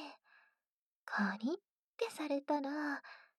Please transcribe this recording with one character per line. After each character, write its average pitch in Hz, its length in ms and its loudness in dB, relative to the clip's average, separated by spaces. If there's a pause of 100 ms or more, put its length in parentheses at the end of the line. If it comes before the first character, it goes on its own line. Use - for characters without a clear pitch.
(1040)
カ 202 360 2
リ 247 120 2
っ - 20 0 (420)
て 453 140 0
さ 302 160 -4
れ 285 140 2
た 294 200 2
ら、 285 420 -2 (360)